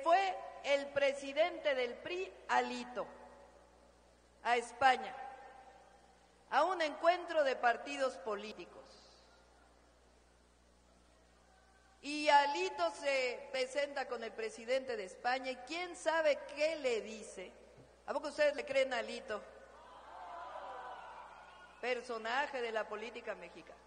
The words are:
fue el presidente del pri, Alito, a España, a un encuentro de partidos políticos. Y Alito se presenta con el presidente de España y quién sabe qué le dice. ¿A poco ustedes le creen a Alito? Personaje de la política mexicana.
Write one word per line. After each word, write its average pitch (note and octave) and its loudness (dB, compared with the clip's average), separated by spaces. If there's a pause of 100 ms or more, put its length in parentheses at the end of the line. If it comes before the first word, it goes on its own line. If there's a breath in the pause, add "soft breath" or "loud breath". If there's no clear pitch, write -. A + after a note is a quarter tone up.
fue F4+ 4 (260)
el C#4 2
presidente C#4 2
del B3 0
pri, F4+ -6 (160)
Alito, B3 0 (1400)
a A#3 4
España, A#3+ 4 (1400)
a C4+ 6
un F4+ 2
encuentro E4 2
de C4 2
partidos C4 0
políticos. G#3 -8 (3250)
Y D4 0
Alito D#4+ 6
se C4 0
presenta C4+ -2
con A#3 -6
el A3 -6
presidente A#3 -2
de G3 -4
España C4 -2
y B3+ -4
quién E4+ -6
sabe D#4 4 (180)
qué D#4 2
le B3 0
dice. G#3+ -12 (540)
¿A A3 -4
poco D4 -2
ustedes C#4+ 4
le B3 -6
creen C4+ 2
a A#3 0
Alito? A3 -6 (2500)
Personaje B3 -2
de A3+ -2
la G#3+ 0
política A3 -8
mexicana. F3 -14